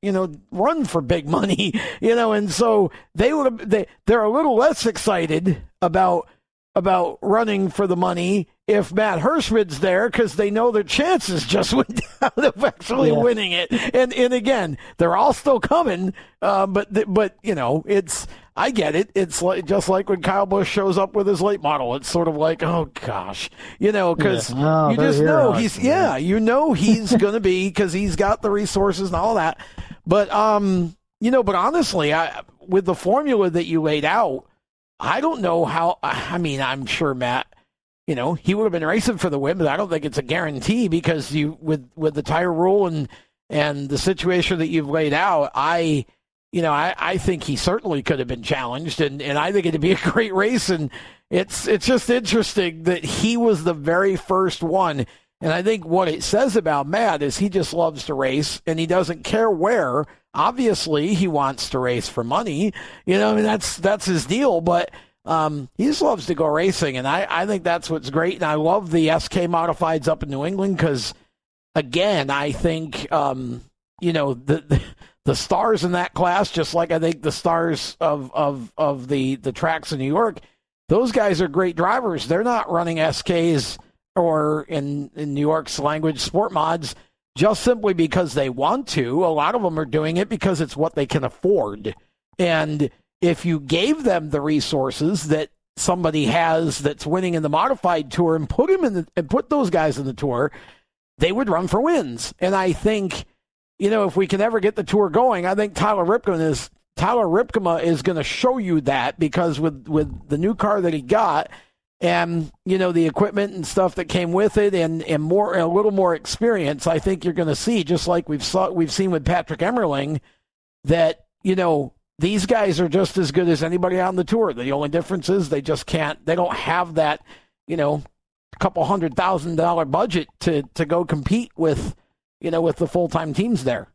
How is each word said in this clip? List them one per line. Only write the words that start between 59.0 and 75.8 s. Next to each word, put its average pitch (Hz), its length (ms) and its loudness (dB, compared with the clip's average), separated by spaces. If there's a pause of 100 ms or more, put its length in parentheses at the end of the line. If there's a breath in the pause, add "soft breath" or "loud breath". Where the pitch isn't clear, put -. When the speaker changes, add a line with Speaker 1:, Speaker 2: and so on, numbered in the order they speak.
Speaker 1:
care 220 260 2
where. 160 560 0 (260 soft breath)
Obviously, 190 840 0
he 185 140 2
wants 139 420 -2
to 135 80 -2
race 123 300 -2
for - 140 -6
money. 170 500 -2 (340 loud breath)
You 185 120 2
know, 214 140 2
I - 20 0
mean, 214 100 2
that's, 214 340 -2
that's 190 280 0
his 170 200 0
deal, 208 340 2
but, 175 300 0 (340 loud breath)
um, 151 520 -2
he 233 100 0
just 302 160 0
loves 214 240 0
to 175 80 -2
go 160 120 0
racing, 156 500 0
and 127 120 -4
I, 170 200 0
I 170 180 0
think 196 180 -4
that's 170 260 -2
what's 143 200 -6
great. 165 260 0
And 170 80 -4
I 151 100 0
love 165 380 0
the 160 180 4
S 160 180 0
K 175 200 0
Modifieds 165 600 0
up 156 140 -2
in 151 80 -8
New 139 140 -4
England 190 340 -2
'cause, 139 360 0 (600 soft breath)
again, 156 560 0
I 143 220 -2
think, 160 600 -4
um, 131 500 -2 (380)
you 170 120 0
know, 143 220 0
the, 139 260 0
the, - 200 2 (440 loud breath)
the 139 120 2
stars 190 480 0